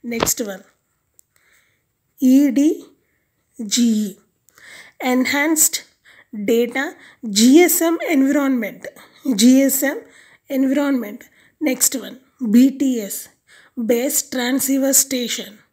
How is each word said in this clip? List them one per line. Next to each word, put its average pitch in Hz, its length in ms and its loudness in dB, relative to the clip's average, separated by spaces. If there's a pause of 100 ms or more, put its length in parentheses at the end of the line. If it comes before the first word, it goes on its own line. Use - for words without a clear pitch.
Next 233 380 -4
one, 196 220 -10 (1600)
E 269 320 4
D 285 340 0 (800)
G 202 160 -2
E, 214 360 -2 (840)
enhanced 285 880 -2 (600)
data 240 500 -2 (340)
G 240 320 6
S 339 200 2
M 330 180 0 (100)
environment, 269 800 0 (480)
G 254 260 6
S 269 220 0
M 302 180 -4 (460)
environment. 269 760 -2 (340)
Next 277 360 -2
one, - 240 -12 (320)
B 247 200 6
T 262 300 -4
S, - 280 -12 (560)
base 247 440 -2
transceiver 262 640 -2
station 226 680 -2 (140)